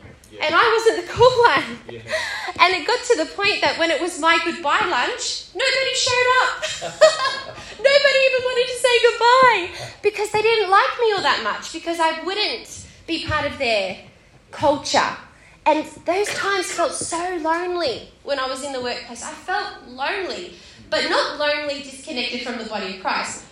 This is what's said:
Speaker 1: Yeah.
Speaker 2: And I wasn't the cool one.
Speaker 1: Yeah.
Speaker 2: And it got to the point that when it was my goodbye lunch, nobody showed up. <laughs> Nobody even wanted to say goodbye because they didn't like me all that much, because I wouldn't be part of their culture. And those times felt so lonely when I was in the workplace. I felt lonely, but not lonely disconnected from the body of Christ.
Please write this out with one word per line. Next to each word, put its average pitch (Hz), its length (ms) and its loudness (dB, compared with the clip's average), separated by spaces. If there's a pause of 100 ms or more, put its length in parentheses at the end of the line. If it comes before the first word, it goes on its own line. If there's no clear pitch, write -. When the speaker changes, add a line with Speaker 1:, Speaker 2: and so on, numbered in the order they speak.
(320)
Speaker 1:
Yeah. - 140 -6
Speaker 2:
And 311 100 0
I 453 220 6
wasn't 349 300 2
the - 40 -12
cool 494 200 6 (100)
one. 240 380 2 (100)
Speaker 1:
Yeah. - 100 -14 (600)
Speaker 2:
And 370 160 6
it 311 100 -6
got 494 180 0
to 480 140 2
the 311 80 -2
point 370 360 -2
that 294 180 0
when 330 100 2
it 294 100 0
was 330 200 -4
my 330 260 4
goodbye 330 400 0
lunch, 349 600 -4 (100)
nobody 523 400 0
showed 494 340 2 (140)
up. - 500 -4
<laughs> 554 640 2 (220)
Nobody 539 400 4 (100)
even 508 140 0
wanted 508 240 0
to 494 120 -8
say 494 140 2 (180)
goodbye 466 580 4 (340)
because 415 280 -2
they 427 100 0
didn't 440 280 2
like 415 320 4
me 440 120 4
all 370 80 0
that 277 220 2
much, - 300 -6
because 330 260 -6
I 320 240 0
wouldn't 370 600 -6 (220)
be 330 180 -6
part 302 200 -2
of 285 120 -6
their 214 400 -2 (540)
culture. 277 640 2 (500)
And 302 200 4 (200)
those 381 240 0
times 392 420 -2
felt 339 220 0
so 349 480 -4
lonely 330 680 -2 (140)
when 277 160 -2
I 262 80 -2
was 269 160 -6
in 277 100 -8
the 254 80 -6
workplace. 247 420 -8
I 285 80 -10
felt - 560 -6
lonely, 254 680 -6 (340)
but 302 200 0
not 294 300 0
lonely 294 420 -2
disconnected 247 600 -8
from 247 160 -8
the 226 80 -10
body 196 320 -8
of - 40 -16
Christ. - 500 -6